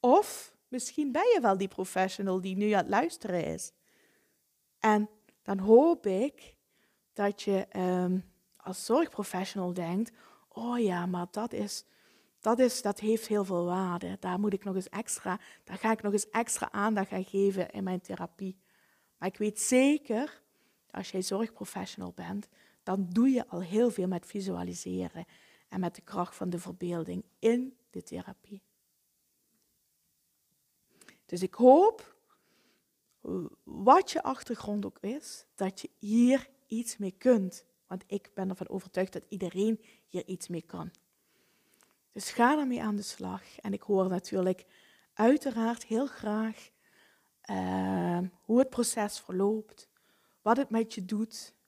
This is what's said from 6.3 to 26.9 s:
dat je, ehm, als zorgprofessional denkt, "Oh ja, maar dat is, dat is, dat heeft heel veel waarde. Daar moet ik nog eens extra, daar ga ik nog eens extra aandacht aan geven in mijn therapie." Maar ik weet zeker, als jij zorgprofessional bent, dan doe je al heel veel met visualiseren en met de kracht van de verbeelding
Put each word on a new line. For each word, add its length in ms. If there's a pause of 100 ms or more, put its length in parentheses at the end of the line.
dat 300
je, 260
ehm, 520 (360)
als 280
zorgprofessional 880
denkt, 380 (380)
"Oh 300
ja, 280
maar 240
dat 220
is, 320 (560)
dat 180
is, 240
dat 180
heeft 260
heel 180
veel 200
waarde. 560
Daar 200
moet 120
ik 120
nog 100
eens 140
extra, 520 (240)
daar 140
ga 120
ik 120
nog 100
eens 180
extra 420
aandacht 400
aan 120
geven 460
in 140
mijn 160
therapie." 580 (600)
Maar 100
ik 80
weet 240
zeker, 840 (480)
als 200
jij 120
zorgprofessional 880
bent, 360 (340)
dan 260
doe 200
je 200
al 140
heel 280
veel 180
met 180
visualiseren 1000 (440)
en 120
met 140
de 80
kracht 320
van 160
de 80
verbeelding 680 (140)